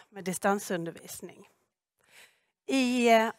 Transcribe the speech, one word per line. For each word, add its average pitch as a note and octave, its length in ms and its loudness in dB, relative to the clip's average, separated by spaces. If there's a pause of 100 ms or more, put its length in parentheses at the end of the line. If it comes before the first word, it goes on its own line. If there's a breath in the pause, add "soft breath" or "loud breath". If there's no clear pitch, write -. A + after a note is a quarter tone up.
med G3 160 -16
distansundervisning? F#3 1200 -6 (1160 soft breath)
I, B3 420 2
eh, A3+ 300 6